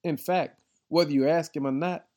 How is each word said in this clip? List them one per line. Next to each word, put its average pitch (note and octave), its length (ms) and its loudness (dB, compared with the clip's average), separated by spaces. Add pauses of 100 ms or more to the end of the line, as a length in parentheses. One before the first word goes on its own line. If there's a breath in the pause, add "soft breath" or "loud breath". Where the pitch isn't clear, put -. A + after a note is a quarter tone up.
In D#3+ 140 -2
fact, F#3 420 -2 (280)
whether D#3+ 240 2
you C3+ 140 2
ask D#3+ 300 0
him C#3 100 -4
or C3+ 60 -2
not E3 340 -4 (120)